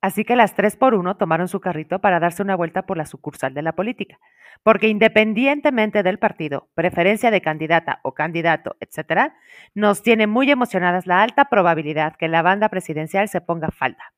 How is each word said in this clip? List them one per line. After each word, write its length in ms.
Así 220
que 140
las 180
tres 220
por 160
uno 240
tomaron 320
su 100
carrito 400
para 220
darse 200
una 140
vuelta 280
por 140
la 80
sucursal 480
de 80
la 120
política. 440
Porque 240
independientemente 1160
del 160
partido, 540
preferencia 580
de 100
candidata 600
o 100
candidato, 680
etcétera, 560
nos 280
tiene 260
muy 240
emocionadas 540
la 160
alta 240
probabilidad 720
que 120
la 120
banda 280
presidencial 580
se 140
ponga 300
falda. 460